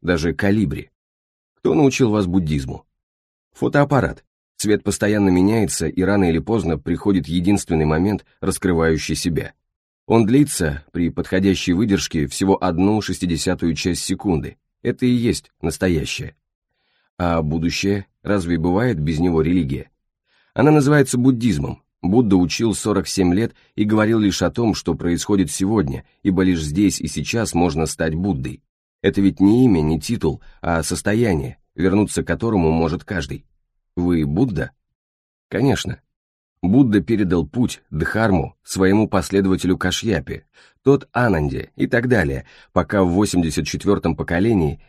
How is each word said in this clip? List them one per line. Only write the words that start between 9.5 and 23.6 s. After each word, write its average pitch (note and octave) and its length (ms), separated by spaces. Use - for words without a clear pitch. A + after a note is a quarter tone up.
Он A2 200
длится, G#2 680
при F2 160
подходящей F#2 640
выдержке, E2+ 540
всего F#2+ 360
одну F#2 380
шестидесятую F2 760
часть E2+ 300
секунды. F2 540
Это B2 240
и B2 40
есть A#2 400
настоящее. D#2+ 760
А E2+ 260
будущее? E2+ 640
Разве F2 360
бывает F2+ 420
без D#2 180
него E2+ 220
религия? D#2 500
Она C3+ 180
называется D3 460
буддизмом. A#2 640
Будда G2 340
учил F#2 380
сорок G2 340
семь F2+ 240
лет A2 220